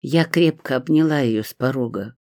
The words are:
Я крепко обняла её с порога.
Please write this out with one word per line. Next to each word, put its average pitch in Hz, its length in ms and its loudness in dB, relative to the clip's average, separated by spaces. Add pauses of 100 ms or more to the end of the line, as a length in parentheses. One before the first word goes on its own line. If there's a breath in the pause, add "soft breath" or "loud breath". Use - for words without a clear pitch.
Я 160 240 0
крепко 160 500 0
обняла 151 440 2
её 110 220 0
с - 120 -12
порога. 120 680 -4